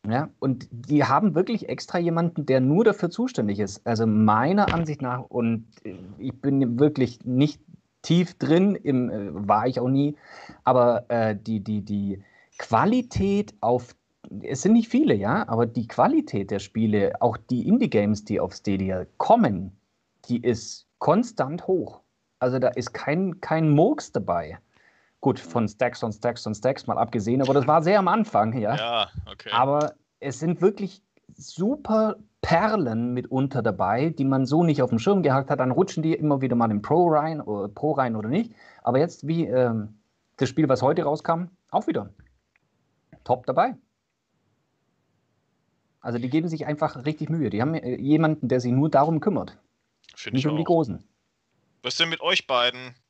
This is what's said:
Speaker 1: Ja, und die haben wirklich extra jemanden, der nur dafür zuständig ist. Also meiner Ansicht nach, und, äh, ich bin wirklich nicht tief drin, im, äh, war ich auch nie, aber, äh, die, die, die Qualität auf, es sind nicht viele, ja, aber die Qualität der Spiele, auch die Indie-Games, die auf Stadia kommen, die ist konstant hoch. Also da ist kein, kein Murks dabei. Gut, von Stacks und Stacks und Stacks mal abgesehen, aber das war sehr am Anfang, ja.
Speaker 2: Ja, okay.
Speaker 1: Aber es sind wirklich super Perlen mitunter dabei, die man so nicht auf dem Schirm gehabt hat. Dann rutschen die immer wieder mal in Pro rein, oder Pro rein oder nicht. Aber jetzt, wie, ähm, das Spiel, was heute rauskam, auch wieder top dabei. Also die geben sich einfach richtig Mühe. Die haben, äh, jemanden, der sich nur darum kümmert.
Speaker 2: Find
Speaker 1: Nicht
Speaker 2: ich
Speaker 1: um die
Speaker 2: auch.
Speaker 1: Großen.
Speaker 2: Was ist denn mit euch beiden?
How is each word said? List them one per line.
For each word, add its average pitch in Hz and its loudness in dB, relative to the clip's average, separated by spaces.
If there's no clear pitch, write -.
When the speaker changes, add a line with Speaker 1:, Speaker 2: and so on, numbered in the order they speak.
Speaker 1:
Ja, 135 -2
und 127 -4
die 135 0
haben 147 2
wirklich 196 -2
extra - -6
jemanden, 170 -2
der 131 4
nur 156 4
dafür 202 2
zuständig 120 -2
ist. 98 -6
Also 113 0
meiner 110 4
Ansicht 156 -2
nach, 123 -4
und, 113 -2
äh, 95 -12
ich 123 -10
bin 135 0
wirklich 135 2
nicht 131 0
tief 170 0
drin, 175 2
im, 127 -2
äh, 101 -6
war 104 2
ich 127 0
auch 127 0
nie, 143 2
aber, 120 4
äh, 110 0
die, 110 -4
die, 104 -4
die 98 -6
Qualität 202 0
auf, 123 -2
es - -6
sind 208 4
nicht 233 4
viele, 247 4
ja, 190 0
aber 127 2
die 117 -6
Qualität 147 0
der 101 -2
Spiele, 104 0
auch 117 2
die - -4
Indie-Games, 117 2
die 101 -2
auf 95 -4
Stadia 95 -4
kommen, 110 2
die 120 -2
ist - -4
konstant 165 -2
hoch. 180 -4
Also 127 0
da 123 2
ist - -6
kein, 170 -4
kein 160 2
Murks 214 2
dabei. 85 -4
Gut, 117 0
von 113 -2
Stacks 120 -4
und 110 -6
Stacks - -6
und 107 -6
Stacks - -2
mal 113 -2
abgesehen, 117 0
aber 131 2
das - 4
war 160 4
sehr 196 4
am 185 2
Anfang, 127 0
ja. 110 0
Speaker 2:
Ja, 113 -2
okay. 98 -16
Speaker 1:
Aber 139 2
es 135 -8
sind 160 -2
wirklich 196 0
super 220 -2
Perlen 156 0
mitunter 127 -2
dabei, 107 0
die 147 -2
man 131 2
so 151 2
nicht 143 2
auf 120 2
dem 113 2
Schirm 190 2
gehabt 135 2
hat. 135 0
Dann 127 0
rutschen 160 0
die 160 2
immer 147 0
wieder 123 0
mal 117 2
in 104 0
Pro 175 2
rein, 156 0
oder 104 -6
Pro 147 -4
rein 127 -2
oder 107 -6
nicht. 220 -2
Aber 120 2
jetzt, 165 -2
wie, 165 0
ähm, 113 -2
das 131 0
Spiel, 151 0
was 123 2
heute 165 2
rauskam, 165 -2
auch 214 -2
wieder 107 -6
top 127 -4
dabei. 175 0
Also 120 -6
die 123 -6
geben 160 -2
sich 160 -6
einfach 147 -4
richtig 156 -6
Mühe. 151 -2
Die 101 -4
haben, 151 0
äh, 127 -6
jemanden, 151 0
der 127 2
sich 120 -2
nur 139 2
darum 147 2
kümmert. 135 -4
Speaker 2:
Find 120 -10
Speaker 1:
Nicht 135 0
Speaker 2:
ich 147 0
Speaker 1:
um 151 -2
die 160 -2
Speaker 2:
auch. 160 -2
Speaker 1:
Großen. 127 0
Speaker 2:
Was 120 -8
ist - -8
denn 165 0
mit 165 -6
euch - -2
beiden? 123 -2